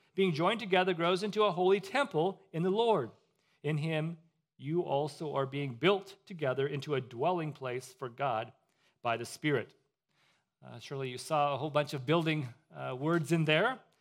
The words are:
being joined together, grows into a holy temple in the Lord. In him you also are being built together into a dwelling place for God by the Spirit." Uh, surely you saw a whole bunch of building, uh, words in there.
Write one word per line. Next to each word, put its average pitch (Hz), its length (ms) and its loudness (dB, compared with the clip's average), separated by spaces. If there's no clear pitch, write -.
being 185 160 2
joined 180 280 0
together, 185 320 2
grows 175 300 2
into 214 220 0
a 202 80 4
holy 185 280 4
temple 190 600 0
in 160 100 -2
the 185 80 2
Lord. 196 400 2
In 147 160 0
him 160 400 -2
you 156 240 -2
also 143 520 -2
are 135 120 0
being 135 280 -6
built 190 420 2
together 156 400 -2
into 143 300 -4
a 131 40 0
dwelling 147 520 -2
place 127 460 -8
for 131 100 -8
God 117 440 -4
by 117 140 0
the 117 80 -6
Spirit." 135 480 -2
Uh, 120 140 -16
surely 135 280 -8
you 123 80 -8
saw 147 380 0
a - 20 -2
whole 147 140 -4
bunch 147 240 0
of 131 100 -6
building, 156 480 2
uh, 131 220 -6
words 156 340 0
in 165 120 4
there. 180 340 4